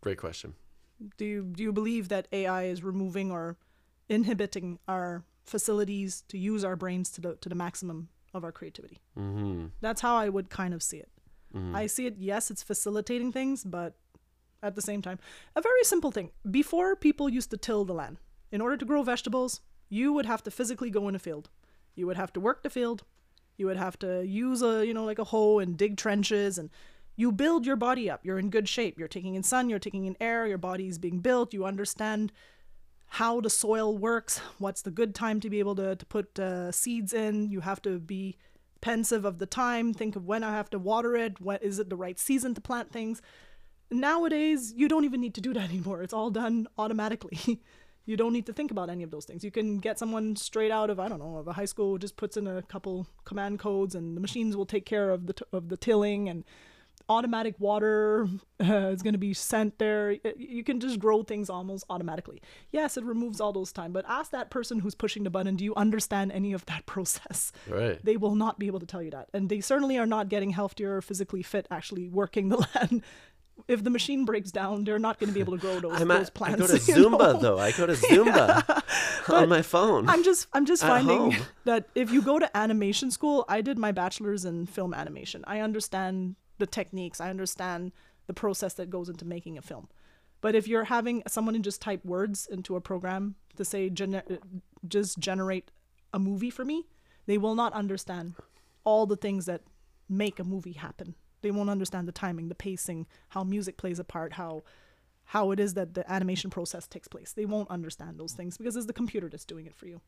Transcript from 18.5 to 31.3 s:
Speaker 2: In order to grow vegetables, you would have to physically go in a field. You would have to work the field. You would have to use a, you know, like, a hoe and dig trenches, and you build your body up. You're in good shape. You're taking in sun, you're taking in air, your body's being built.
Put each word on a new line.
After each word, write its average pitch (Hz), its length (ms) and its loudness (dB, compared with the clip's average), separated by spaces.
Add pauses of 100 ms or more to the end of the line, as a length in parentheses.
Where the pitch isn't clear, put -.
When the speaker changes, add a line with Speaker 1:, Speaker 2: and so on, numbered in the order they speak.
Speaker 2:
In 202 100 -2
order 247 160 0
to 262 80 -6
grow 285 180 2
vegetables, 247 580 -2 (280)
you 247 240 0
would 285 140 0
have 220 160 -2
to 214 80 -10
physically 240 400 -4
go 202 180 0
in 196 60 -2
a 190 40 -6
field. 151 300 -10 (460)
You 175 120 -4
would 175 120 -2
have 196 160 -6
to 180 60 -4
work 220 220 0
the 285 80 -4
field. 233 340 -2 (520)
You 196 100 -6
would 190 120 0
have 185 220 -4
to 185 260 -2
use 233 360 -2
a, 226 240 4
you 233 60 0
know, 220 120 -4
like, 214 140 -4
a 220 60 -2
hoe 214 360 6
and 175 180 -2
dig 202 180 2
trenches, 202 640 0
and 156 100 -8 (480)
you 233 160 2
build 285 320 2
your 269 120 2
body 240 340 0
up. - 160 -8
You're 190 120 -2
in 196 120 0
good 208 180 2
shape. 220 300 -2
You're 160 100 -6
taking 185 260 -8
in 190 80 -4
sun, 254 280 2
you're 214 80 0
taking 190 260 -6
in 190 160 -6
air, 233 260 0
your 196 120 -2
body's 185 400 -6
being 175 220 -4
built. 247 340 2